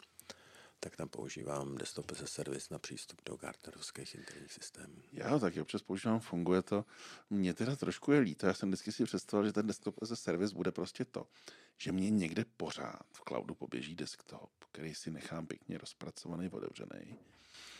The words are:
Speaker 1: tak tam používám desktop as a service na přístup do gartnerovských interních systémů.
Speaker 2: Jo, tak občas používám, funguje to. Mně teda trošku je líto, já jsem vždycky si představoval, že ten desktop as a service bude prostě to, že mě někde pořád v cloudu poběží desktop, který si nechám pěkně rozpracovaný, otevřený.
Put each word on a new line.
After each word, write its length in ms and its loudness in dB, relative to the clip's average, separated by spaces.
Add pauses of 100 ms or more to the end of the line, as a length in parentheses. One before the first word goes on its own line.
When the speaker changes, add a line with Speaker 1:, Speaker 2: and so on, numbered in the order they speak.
(840)
Speaker 1:
tak 140 -6
tam 120 -2
používám 720 -2
desktop 340 -4
as 100 -6
a 40 -6
service 440 -4
na 80 -4
přístup 480 -10
do 100 -4
gartnerovských 800 -10
interních 380 -14
systémů. 420 -14 (180)
Speaker 2:
Jo, 280 4
tak 160 4
občas 260 -2
používám, 380 4
funguje 420 6
to. 220 2 (460)
Mně 240 4
teda 220 2
trošku 360 2
je 80 10
líto, 260 4
já 80 8
jsem 140 0
vždycky 240 0
si 120 4
představoval, 420 4
že 60 4
ten 140 4
desktop 360 -2
as 80 -2
a 60 -2
service 380 2
bude 180 2
prostě 320 -2
to, 220 -6 (520)
že 140 -2
mě 180 4
někde 340 4 (120)
pořád 560 -4
v 160 -18
cloudu 260 -2
poběží 400 -4
desktop, 560 -10 (220)
který 220 -6
si 160 -6
nechám 360 -6
pěkně 320 -6
rozpracovaný, 680 -6
otevřený. 680 -6 (640)